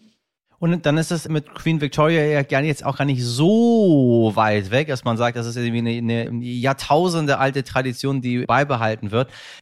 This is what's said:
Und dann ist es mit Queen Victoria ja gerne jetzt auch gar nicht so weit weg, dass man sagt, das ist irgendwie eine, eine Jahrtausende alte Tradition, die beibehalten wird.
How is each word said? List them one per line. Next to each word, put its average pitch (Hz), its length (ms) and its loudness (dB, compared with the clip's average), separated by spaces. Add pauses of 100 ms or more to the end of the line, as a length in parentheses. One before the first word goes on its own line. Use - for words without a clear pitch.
(580)
Und 170 280 0
dann 147 100 2
ist 160 140 -2
es 165 180 -6
mit 156 280 -4
Queen 165 240 -2
Victoria 156 420 2
ja 147 220 2
gerne 139 240 0
jetzt - 160 -4
auch 135 120 -4
gar 139 80 -2
nicht 127 200 -2
so 151 1080 4
weit 107 360 0
weg, 139 160 2
dass 135 160 -4
man 117 140 -2
sagt, 120 200 -2
das 117 80 -6
ist 117 120 -8
irgendwie 117 420 -2
eine, 117 300 -2
eine 120 160 -6
Jahrtausende 143 960 0
alte 135 260 -2
Tradition, 131 580 -4
die 123 240 -2
beibehalten 113 640 0
wird. 120 180 0 (340)